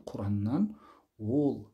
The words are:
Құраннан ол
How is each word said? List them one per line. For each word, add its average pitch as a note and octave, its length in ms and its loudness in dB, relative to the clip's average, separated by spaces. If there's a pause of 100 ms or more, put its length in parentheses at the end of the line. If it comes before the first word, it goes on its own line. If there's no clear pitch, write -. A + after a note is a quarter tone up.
Құраннан A2 600 0 (500)
ол A#2 560 0